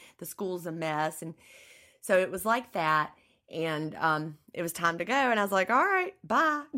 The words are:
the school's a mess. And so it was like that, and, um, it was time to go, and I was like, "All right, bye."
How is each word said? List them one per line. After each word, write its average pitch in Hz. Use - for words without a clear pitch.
the 170
school's 185
a 165
mess. 156
And 165
so 190
it 185
was 185
like 233
that, 156
and, 156
um, 156
it -
was 170
time 170
to 170
go, 226
and 254
I -
was 196
like, 190
"All 262
right, 381
bye." 294